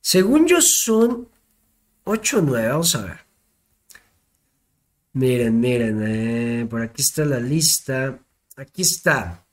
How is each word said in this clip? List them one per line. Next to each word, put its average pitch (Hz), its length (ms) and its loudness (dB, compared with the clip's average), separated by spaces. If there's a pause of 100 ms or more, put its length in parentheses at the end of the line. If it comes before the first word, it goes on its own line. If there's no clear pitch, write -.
Según 233 440 4
yo 349 140 4
son 233 680 2 (720)
ocho 214 360 -2
o - 20 4
nueve, 120 260 0
vamos 160 280 0
a 104 100 -6
ver. 87 140 -14 (1900)
Miren, 123 480 2
miren, 117 440 0
eh, 117 640 -4
por 117 120 -6
aquí 113 200 -8
está - 220 -2
la 139 160 -2
lista. 135 800 -2 (380)
Aquí 139 240 -14
está. 117 720 -2